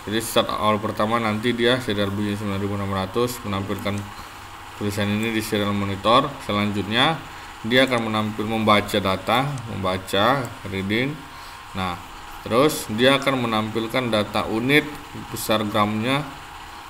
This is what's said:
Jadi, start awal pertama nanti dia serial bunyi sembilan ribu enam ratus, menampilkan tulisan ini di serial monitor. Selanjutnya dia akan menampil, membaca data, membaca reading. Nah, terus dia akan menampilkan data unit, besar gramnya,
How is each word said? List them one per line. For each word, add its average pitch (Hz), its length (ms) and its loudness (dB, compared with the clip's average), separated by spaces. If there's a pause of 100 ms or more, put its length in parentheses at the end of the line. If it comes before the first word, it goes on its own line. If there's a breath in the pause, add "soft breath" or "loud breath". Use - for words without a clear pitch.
Jadi, 104 160 -2
start 117 320 2
awal 107 240 2
pertama 107 400 0
nanti 113 400 0
dia 120 240 4
serial 104 320 0
bunyi 104 240 -2
sembilan 101 240 -4
ribu 101 160 -2
enam 98 160 -4
ratus, 117 560 0
menampilkan 101 480 -2 (800 loud breath)
tulisan 104 320 -2
ini 107 240 0
di 110 80 2
serial 104 320 0
monitor. 101 560 4 (160)
Selanjutnya 104 720 0 (480 loud breath)
dia 127 240 6
akan 117 240 0
menampil, 107 320 -2
membaca 107 560 4
data, 98 480 2 (240)
membaca 98 720 2 (240)
reading. 104 480 0 (560 loud breath)
Nah, 92 240 -4 (480)
terus 135 480 4
dia 127 240 6
akan 135 320 0
menampilkan 113 640 0
data 104 400 0
unit, 135 320 4 (480)
besar 107 320 0
gramnya, 110 640 0 (600)